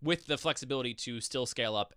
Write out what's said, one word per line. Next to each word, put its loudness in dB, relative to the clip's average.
with 2
the 0
flexibility 0
to -6
still 0
scale 0
up 0